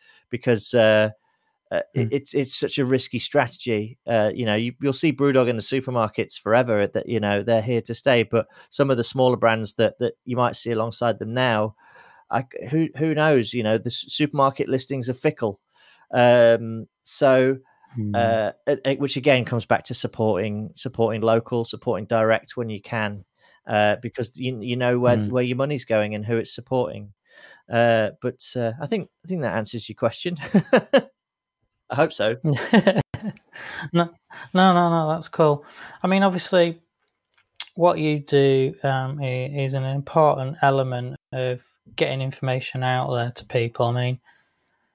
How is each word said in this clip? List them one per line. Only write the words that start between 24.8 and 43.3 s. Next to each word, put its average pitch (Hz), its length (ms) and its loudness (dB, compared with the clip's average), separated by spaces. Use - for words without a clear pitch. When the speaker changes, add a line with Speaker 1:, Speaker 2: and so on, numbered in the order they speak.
Speaker 1:
where, 120 180 4
Speaker 2:
Hmm. 104 140 -2
Speaker 1:
where 123 120 0
your 123 140 -2
money's 139 260 -4
going 107 320 0
and 107 100 -8
who 117 120 -2
it's - 180 -6
supporting. 104 560 -4
Uh, 117 420 2
but, 123 180 -6
uh, 117 240 -2
I 156 60 -8
think, 196 240 -4
I - 20 -20
think 180 140 -6
that 113 120 -2
answers 110 360 -6
your 110 80 -14
question. 160 440 -4
<laughs> - 60 -12
I 123 60 -6
hope 156 160 2
so. 110 320 -2
Speaker 2:
<laughs> - 0 -
No, 170 160 2
no, 185 200 6
no, 175 160 4
no, 165 240 0
that's 165 160 -8
cool. 147 360 2
I 185 40 0
mean, 190 160 2
obviously, 180 580 2
what 170 240 2
you 151 200 0
do, 139 640 2
um, 135 380 -2
i-, 127 280 -4
is 131 80 -4
an 135 120 -2
important 139 760 0
element 131 540 0
of 127 300 -4
getting 135 260 -2
information 131 640 -6
out 127 300 -2
there 120 180 -2